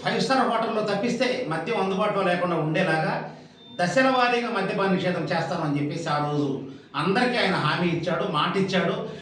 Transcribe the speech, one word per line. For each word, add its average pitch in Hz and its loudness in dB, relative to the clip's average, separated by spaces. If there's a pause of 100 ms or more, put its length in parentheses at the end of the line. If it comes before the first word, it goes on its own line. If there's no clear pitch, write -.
ఫైవ్ 214 0
స్టార్ 262 2
హోటల్లో 220 0
తప్పిస్తే 196 0
మద్యం 196 -2
అందుబాటులో 190 0
లేకుండా 175 2
ఉండేలాగా 160 0 (460)
దశల 262 4
వారీగా 240 2
మద్యపాన 190 0
నిషేధం 175 0
చేస్తానని" 156 -2
చెప్పేసి 147 -4
ఆ 147 0
రోజు 143 0 (320)
అందరికీ 233 2
ఆయన 185 2
హామీ 165 2
ఇచ్చాడు, 160 -2
మాట 175 0
ఇచ్చాడు. 180 0 (120)